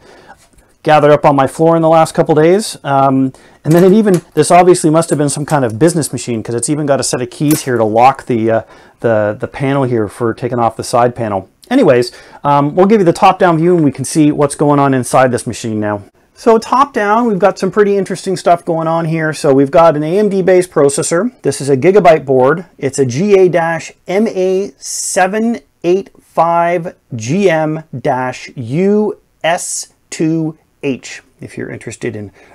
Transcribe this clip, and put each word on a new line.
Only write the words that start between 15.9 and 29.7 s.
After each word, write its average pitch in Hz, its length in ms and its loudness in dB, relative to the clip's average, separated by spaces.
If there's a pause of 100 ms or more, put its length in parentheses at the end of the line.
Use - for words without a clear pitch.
So 226 220 2
top 247 380 0
down, 220 320 0
we've 208 120 -2
got 190 200 0
some 190 120 -2
pretty 202 280 0
interesting 190 360 -6
stuff 175 300 0
going 160 240 -4
on 165 160 -2
here. 156 300 -2
So 151 180 0
we've 135 180 2
got 165 240 4
an 151 80 -4
A 160 160 -2
M 208 120 0
D 190 100 -2
based 180 300 2
processor. 165 600 0 (120)
This - 180 -4
is 135 80 -6
a 143 80 2
Gigabyte 165 480 2
board. 135 400 0 (140)
It's 135 200 -6
a 139 60 2
G 156 300 0
A 190 160 4
dash 165 420 -4 (160)
M 202 180 0
A 190 520 -4
seven 214 800 -4 (260)
eight 185 240 0 (100)
five 170 800 -2 (180)
G 160 360 0
M 156 340 -2 (120)
dash 127 600 -6
U 185 640 -2 (240)
S - 480 -6 (160)